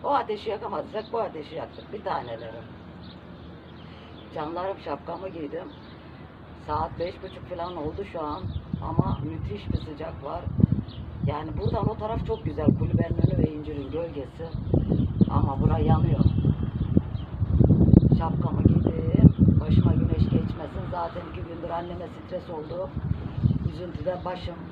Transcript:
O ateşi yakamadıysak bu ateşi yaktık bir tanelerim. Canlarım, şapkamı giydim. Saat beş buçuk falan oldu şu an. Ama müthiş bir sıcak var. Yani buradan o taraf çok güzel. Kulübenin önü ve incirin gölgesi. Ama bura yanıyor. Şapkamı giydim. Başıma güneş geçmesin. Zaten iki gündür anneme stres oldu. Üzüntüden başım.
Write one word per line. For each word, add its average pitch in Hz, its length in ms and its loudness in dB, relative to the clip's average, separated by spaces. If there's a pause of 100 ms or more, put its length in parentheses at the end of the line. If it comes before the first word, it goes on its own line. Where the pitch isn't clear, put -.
O 254 60 -2
ateşi 226 400 -2
yakamadıysak 214 640 -6
bu 233 60 -2
ateşi 156 360 -6
yaktık 120 380 -12
bir - 100 -12
tanelerim. 117 600 -6 (1700)
Canlarım, 175 440 -6
şapkamı 170 500 -8
giydim. 160 380 -10 (1000)
Saat 151 320 -4
beş 180 240 -4
buçuk 185 260 -14
falan 175 280 -6
oldu 165 340 -6
şu 170 100 -6
an. 151 220 -6 (400)
Ama - 400 2
müthiş 160 500 -6
bir - 40 0
sıcak 156 460 -8
var. 160 180 -6 (880)
Yani 151 300 -4
buradan 214 320 0
o 220 80 -4
taraf 214 300 -6
çok 226 180 -4
güzel. 151 200 -2
Kulübenin - 600 2
önü - 180 2
ve 156 80 0
incirin 147 400 -8
gölgesi. 156 540 -8 (840)
Ama - 320 0
bura - 180 4
yanıyor. - 460 4 (1900)
Şapkamı - 460 0
giydim. - 720 8 (260)
Başıma - 320 4
güneş - 300 2
geçmesin. - 580 -2 (100)
Zaten 175 300 -6 (100)
iki 180 100 -10
gündür 170 280 -10
anneme 170 380 -8 (200)
stres 180 220 -8
oldu. 165 400 -8 (840)
Üzüntüden 170 520 -4
başım. 180 300 -6 (160)